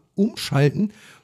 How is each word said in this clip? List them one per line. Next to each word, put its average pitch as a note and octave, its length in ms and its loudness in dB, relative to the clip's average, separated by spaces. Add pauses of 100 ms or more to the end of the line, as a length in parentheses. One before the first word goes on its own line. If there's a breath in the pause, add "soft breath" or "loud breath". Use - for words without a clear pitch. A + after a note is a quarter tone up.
(140)
umschalten E3 760 0 (320 soft breath)